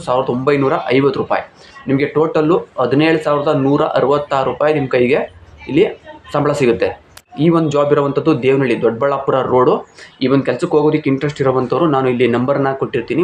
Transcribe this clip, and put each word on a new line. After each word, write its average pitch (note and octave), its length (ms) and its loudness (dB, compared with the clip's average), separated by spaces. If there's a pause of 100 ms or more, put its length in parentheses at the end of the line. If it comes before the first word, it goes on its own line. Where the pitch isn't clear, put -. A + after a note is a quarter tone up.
ಸಾವಿರದ B2+ 300 0
ಒಂಬೈನೂರ C#3 360 0 (220)
ಐವತ್ತು C3+ 280 2
ರೂಪಾಯಿ. - 220 -4 (460)
ನಿಮಗೆ C#3 260 0
ಟೋಟಲ್ಲು D#3+ 400 2 (240)
ಹದಿನೇಳು D#3 460 2
ಸಾವಿರದ D3 260 0 (140)
ನೂರ C#3+ 160 2 (160)
ಅರವತ್ತಾರು C3+ 540 0
ರೂಪಾಯಿ D3+ 260 0
ನಿಮ್ಮ C3+ 180 -4
ಕೈಗೆ B2 240 2 (480)
ಇಲ್ಲಿ D3+ 180 2 (480)
ಸಂಬಳ C#3+ 180 0 (100)
ಸಿಗುತ್ತೆ. A2 280 2 (520)
ಈ - 20 4 (120)
ಒಂದು D#3+ 160 0
ಜಾಬ್ C#3+ 220 0
ಇರುವಂಥದ್ದು C#3+ 360 0 (140)
ದೇವನಹಳ್ಳಿ, C3 380 2
ದೊಡ್ಡಬಳ್ಳಾಪುರ C3+ 520 0 (160)
ರೋಡು. B2+ 220 4 (500)
ಈ - 100 2
ಒಂದು C3+ 140 2
ಕೆಲ್ಸಕ್ಕೆ D#3+ 300 -2
ಹೋಗೋದಕ್ಕೆ D3+ 340 0
ಇಂಟ್ರೆಸ್ಟ್ C#3+ 320 -4
ಇರುವಂಥವ್ರು C3 500 0
ನಾನು C3 200 2
ಇಲ್ಲಿ B2 200 2
ನಂಬರ್ನ C3+ 460 0
ಕೊಟ್ಟಿರ್ತೀನಿ, B2 440 -4